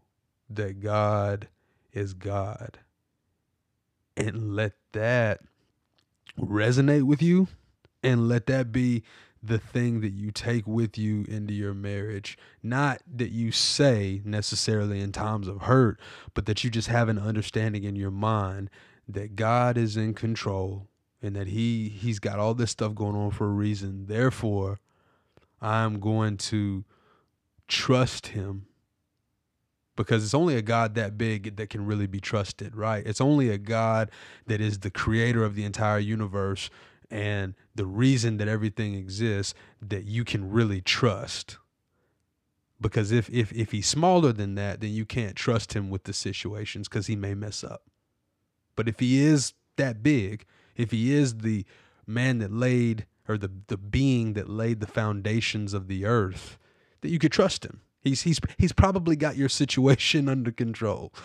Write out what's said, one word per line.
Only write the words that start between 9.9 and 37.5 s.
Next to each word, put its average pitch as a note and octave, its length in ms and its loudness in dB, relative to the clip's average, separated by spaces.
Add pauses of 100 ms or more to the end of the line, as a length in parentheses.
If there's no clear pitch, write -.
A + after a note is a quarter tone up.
that G#2+ 120 -2
you G2+ 180 -6
take A#2 360 -2
with A2 300 0
you G#2+ 320 0
into G#2 260 -6
your G2+ 200 -4
marriage. G2+ 640 -8 (240)
Not B2+ 380 0 (120)
that A#2+ 180 -4
you A2+ 220 -2
say G#2 720 2
necessarily G#2 760 -2
in G2+ 120 -4
times G2+ 360 -4
of F#2+ 140 -8
hurt, A#2+ 360 6 (360)
but G2+ 120 -2
that G#2+ 160 0
you B2 80 -2
just A2+ 180 -2
have A#2+ 200 2
an A2 100 0
understanding G#2+ 680 -2
in G2+ 120 -4
your G2 140 -4
mind G2 600 -2 (380)
that G2+ 260 -8
God A#2 420 2
is A2 200 0
in A2 180 0
control G2 760 -4 (320)
and G2+ 140 -6
that G2 140 -6
he, A2+ 400 0
he's G#2 300 -4
got G2+ 200 -4
all A2 160 2
this A#2+ 160 0
stuff G#2+ 240 -2
going G#2 220 -2
on G#2 140 0
for G#2 160 -2
a G#2 40 2
reason. G2 560 -2
Therefore, G#2 720 0 (840)
I'm A2 400 0
going G#2+ 360 0
to G2+ 480 -2 (840)
trust - 600 2
him, G2 380 -8 (1300)
because A2+ 300 0
it's G#2 100 -2
only D#3 220 4
a A2+ 60 0
God A2+ 320 0
that G#2+ 240 -4
big G#2+ 380 -4
that G#2+ 140 -8
can G2+ 160 -6
really G#2 200 0
be G2 140 -6
trusted, G#2 540 -4
right? G#2+ 320 -4
It's G#2+ 140 -2
only C#3 300 4
a G2+ 80 0
God A2+ 520 0 (360)
that G#2+ 140 0
is G2+ 200 0
the G2 100 -4
creator A2+ 540 2
of G#2 100 -2
the G#2 100 -4
entire G#2 340 0
universe G2+ 720 -2 (400)
and G#2 440 -4 (200)